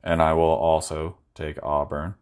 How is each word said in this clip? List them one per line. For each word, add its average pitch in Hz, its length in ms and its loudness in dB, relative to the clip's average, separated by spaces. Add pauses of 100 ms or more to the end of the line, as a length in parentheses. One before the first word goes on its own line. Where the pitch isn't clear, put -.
And 82 180 2
I 80 120 4
will 82 100 4
also 80 720 0 (160)
take 76 260 -8
Auburn. 73 600 -4